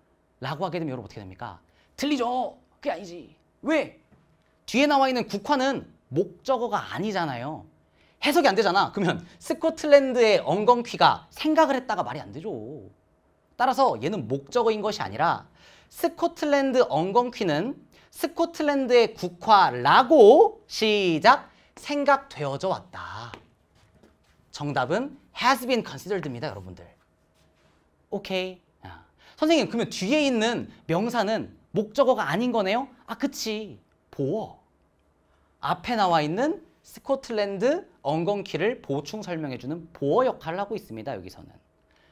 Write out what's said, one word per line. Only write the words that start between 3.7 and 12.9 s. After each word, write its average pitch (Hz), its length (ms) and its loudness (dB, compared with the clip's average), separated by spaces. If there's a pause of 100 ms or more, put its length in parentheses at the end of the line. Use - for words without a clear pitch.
뒤에 269 200 2
나와 277 220 4
있는 254 180 -2
국화는 254 640 -2 (180)
목적어가 202 840 -4
아니잖아요. 151 720 -6 (600)
해석이 294 240 2
안 196 60 2
되잖아. 190 380 2
그러면 175 320 -2 (140)
스코틀랜드의 269 1080 4
엉겅퀴가 190 840 2
생각을 311 460 2
했다가 247 260 -4
말이 175 180 -8
안 110 120 -16
되죠. 135 500 -12 (720)